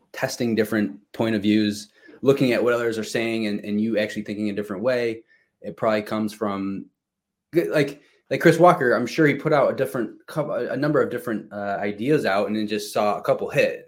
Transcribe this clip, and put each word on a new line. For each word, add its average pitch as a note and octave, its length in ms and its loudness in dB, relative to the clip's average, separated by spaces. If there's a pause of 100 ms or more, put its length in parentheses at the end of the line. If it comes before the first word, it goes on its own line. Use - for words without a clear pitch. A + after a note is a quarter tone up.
(120)
testing A#2+ 440 -2
different G#2+ 440 0 (140)
point A2+ 220 0
of G2+ 60 0
views, G#2 480 2 (320)
looking C3+ 300 4
at G#2 120 2
what A#2+ 100 4
others A#2 240 -2
are A2 60 -2
saying A2+ 440 -4
and, G#2 160 -4
and G#2 180 -2
you A2 160 0
actually G#2+ 260 -2
thinking G#2 260 -4
a G2 40 -4
different G2+ 300 -6
way. A#2+ 400 -2 (380)
It - 160 -12
probably G#2+ 240 0
comes G#2+ 320 -4
from, G2 520 -4 (720)
g-, E3 140 0
like, C#3+ 320 0 (280)
like C3+ 120 -2
Chris D#3+ 180 6
Walker, E3 340 6
I'm A#2 140 0
sure D#3 200 2
he - 80 2
put D#3 180 -2
out C#3 180 4
a A2 40 -2
different B2 520 -4
cou-, D3 240 -6
a, A#2+ 220 -4
a B2+ 40 -4
number D3 240 2
of A2 80 0
different, A#2 420 -6
uh, G2+ 280 -4
ideas A2 460 0
out G2+ 220 0
and G#2+ 80 -2
then G#2+ 120 -2
just G#2 260 -6
saw G#2 240 2
a - 40 -10
couple - 280 0
hit A#2 380 0